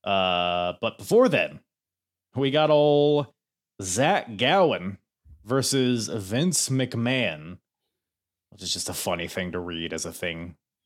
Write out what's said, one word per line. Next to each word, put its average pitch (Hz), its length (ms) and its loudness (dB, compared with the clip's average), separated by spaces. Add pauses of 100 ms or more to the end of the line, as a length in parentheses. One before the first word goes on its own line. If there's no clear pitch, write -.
Uh, 87 720 0
but 110 180 -4
before 240 300 4
then, 101 320 0 (720)
we 135 160 0
got 151 200 4
ol' 147 640 4 (480)
Zach 117 540 0
Gowen 120 640 2 (460)
versus 123 640 0
Vince 113 600 -2
McMahon, 120 880 -2 (920)
which 90 120 -20
is 87 100 -6
just - 160 -6
a 90 60 -8
funny 85 340 -4
thing 90 240 -6
to 90 80 -6
read 85 320 -8
as 80 120 -6
a 82 80 -10
thing, 85 440 -8 (300)